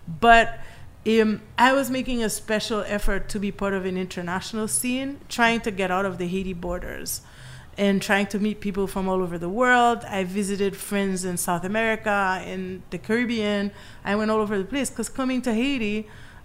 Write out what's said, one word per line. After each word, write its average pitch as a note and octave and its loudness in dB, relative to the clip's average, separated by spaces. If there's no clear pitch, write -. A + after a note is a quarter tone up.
But, A#3 8
um, A3 4
I B3 8
was C4+ 2
making B3+ -2
a G#3 0
special G#3+ -2
effort G3+ 2
to A3 -4
be G3+ -2
part G3 -2
of F#3+ -2
an F#3 -2
international F#3 -4
scene, C4+ -2
trying A#3 2
to A3+ -2
get F#3+ -2
out F#3 0
of F#3 -4
the F3+ -4
Haiti F#3 -2
borders F3 -8
and G3 4
trying G3+ 2
to G#3+ -2
meet G#3 -2
people G3 -2
from F#3+ -4
all F#3 2
over F3 -4
the E3+ -6
world. A#3+ 4
I F#3+ 0
visited G3 -2
friends F#3+ -2
in F3+ -2
South F3 -2
America, G#3 0
in F#3 -8
the F3+ -8
Caribbean. G#3+ 0
I G3 0
went G#3+ 0
all A3 2
over G#3 0
the F#3+ -2
place B3+ -2
'cause A3 -6
coming B3+ -2
to B3 0
Haiti, A3 -2